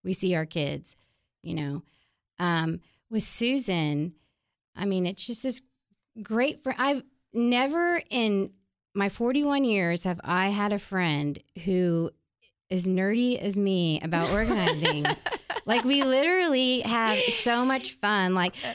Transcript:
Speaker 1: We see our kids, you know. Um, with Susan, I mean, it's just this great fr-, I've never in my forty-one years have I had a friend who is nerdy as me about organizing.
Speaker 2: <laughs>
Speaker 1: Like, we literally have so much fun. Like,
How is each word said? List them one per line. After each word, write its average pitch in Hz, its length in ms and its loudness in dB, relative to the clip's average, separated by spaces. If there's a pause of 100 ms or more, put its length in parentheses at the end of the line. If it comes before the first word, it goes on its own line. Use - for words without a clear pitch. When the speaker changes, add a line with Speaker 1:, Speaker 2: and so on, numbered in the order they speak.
Speaker 1:
We 180 100 -4
see 185 220 0
our 160 100 -2
kids, 147 500 -6 (480)
you 170 120 -8
know. 147 280 -4 (560)
Um, 165 420 0 (280)
with 220 140 -2
Susan, 175 920 0 (600)
I 202 100 -6
mean, 190 220 0
it's 185 180 -6
just 233 180 -6
this 254 180 -6 (600)
great 226 400 -2
fr-, 262 160 -4
I've 277 260 0 (300)
never 269 760 2
in 208 420 0 (420)
my 196 160 0
forty-one 277 540 0
years 185 420 2
have 180 180 -2
I 185 260 0
had 202 240 0
a 202 60 0
friend 151 580 -2 (280)
who 175 440 2 (600)
is 185 180 -2
nerdy 208 520 2
as 196 160 -2
me 180 460 2
about 165 320 0
organizing. 220 800 0
Speaker 2:
<laughs> - 40 -2 (500)
Speaker 1:
Like, 233 180 2
we 277 180 2
literally 269 800 2
have 226 380 0
so 240 480 2
much 262 300 -2
fun. 196 380 2
Like, 185 220 0 (200)